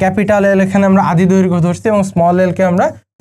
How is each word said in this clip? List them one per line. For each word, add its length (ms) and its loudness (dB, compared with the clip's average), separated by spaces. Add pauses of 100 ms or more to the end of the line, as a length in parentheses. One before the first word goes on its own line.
ক্যাপিটাল 500 0
এল 160 2
এখানে 240 0
আমরা 200 2
আদি 220 2
দৈর্ঘ্য 340 0
ধরছি 260 -4
এবং 180 0
স্মল 340 0
এল 120 -2
কে 140 -2
আমরা 160 0 (340)